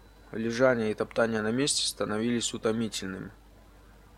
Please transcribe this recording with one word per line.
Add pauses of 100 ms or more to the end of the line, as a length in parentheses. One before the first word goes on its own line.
(320)
Лежание
и
топтание
на
месте
становились
утомительными. (880)